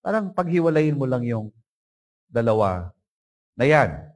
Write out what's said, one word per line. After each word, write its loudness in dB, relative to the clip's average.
Parang -4
paghiwalayin 0
mo -2
lang -2
yung -6
dalawa 0
na 0
yan. 2